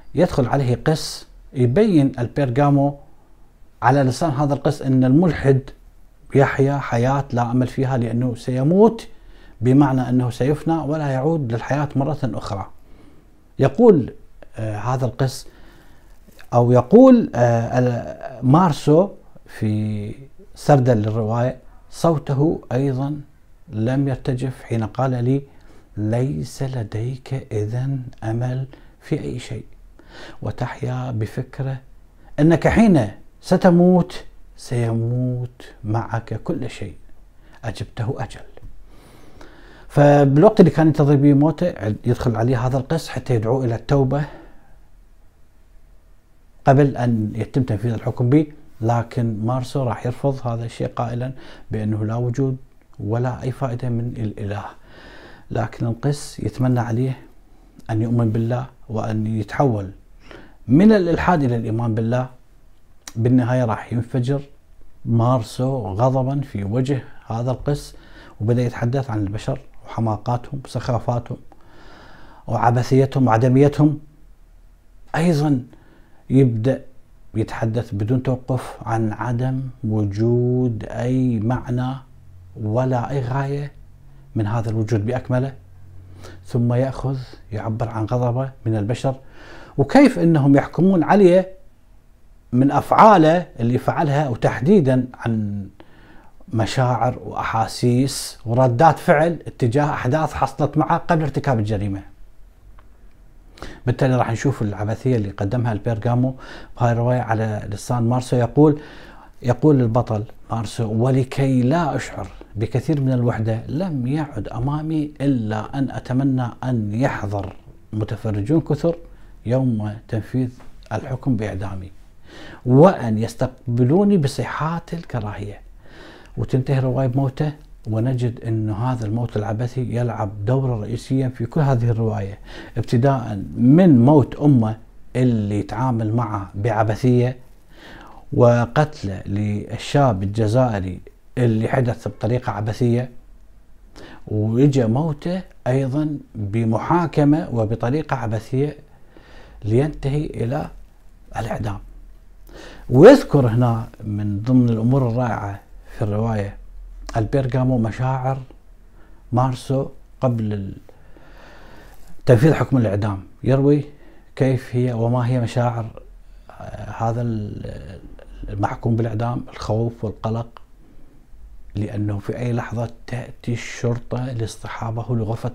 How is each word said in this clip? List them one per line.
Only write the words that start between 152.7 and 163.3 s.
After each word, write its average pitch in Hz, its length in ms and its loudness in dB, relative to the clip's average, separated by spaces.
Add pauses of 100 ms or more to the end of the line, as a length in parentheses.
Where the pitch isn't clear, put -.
ويذكر 143 580 8
هنا 113 400 0 (160)
من 104 380 -4
ضمن 123 280 4
الأمور 120 380 2
الرائعة 107 600 -4 (320)
في - 60 -4
الرواية 104 540 -2 (600)
البيرغامو 127 600 0
مشاعر 131 640 -2 (880)
مارسو 131 580 -2 (320)
قبل 113 320 0
ال-، 98 240 -8 (1500)
تنفيذ 131 280 6
حكم 131 240 0
الإعدام، 101 460 0 (200)